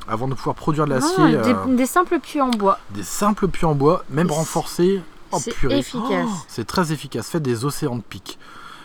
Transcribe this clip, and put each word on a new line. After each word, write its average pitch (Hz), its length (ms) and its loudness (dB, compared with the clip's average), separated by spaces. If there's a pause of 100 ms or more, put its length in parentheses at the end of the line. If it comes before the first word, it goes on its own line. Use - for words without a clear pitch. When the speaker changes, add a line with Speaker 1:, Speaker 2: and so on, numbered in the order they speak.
Speaker 1:
avant 113 200 -2
de 135 60 -2
pouvoir - 220 -4
produire 151 300 0
de 139 80 2
Speaker 2:
Non, - 60 2
Speaker 1:
l'acier, 311 380 4
Speaker 2:
des, 240 160 4
Speaker 1:
euh, 254 220 0
Speaker 2:
des 247 100 4
simples 349 340 2
puits - 220 -4
en 262 80 2
bois. 202 300 2 (120)
Speaker 1:
des 196 120 -8
simples 202 440 0
puits 175 180 0
en 156 100 4
bois, 147 340 4
même 151 180 0
Speaker 2:
Et - 20 0
c'est, 147 60 -2
Speaker 1:
renforcés. 170 640 0 (300)
Oh, 190 80 0
Speaker 2:
c'est 233 140 -6
Speaker 1:
purée. 269 260 4
Speaker 2:
efficace. 247 500 -2
Speaker 1:
Oh, 185 180 -6
c'est - 200 -6
très 170 240 0
efficace. 135 380 -6
Faites 170 140 -2
des 120 220 0
océans 120 320 -2
de 110 40 -8
pics. - 360 -14 (480)